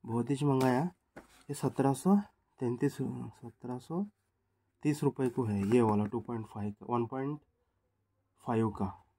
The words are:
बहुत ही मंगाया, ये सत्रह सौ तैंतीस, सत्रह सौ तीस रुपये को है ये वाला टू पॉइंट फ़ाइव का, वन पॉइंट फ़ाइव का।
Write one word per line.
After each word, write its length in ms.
बहुत 240
ही 160
मंगाया, 440
ये 360
सत्रह 380
सौ 240
तैंतीस, 320
सत्रह 840
सौ 280
तीस 200
रुपये 260
को 160
है 300
ये 80
वाला 240
टू 140
पॉइंट 260
फ़ाइव 240
का, 240
वन 120
पॉइंट 340
फ़ाइव 240
का। 360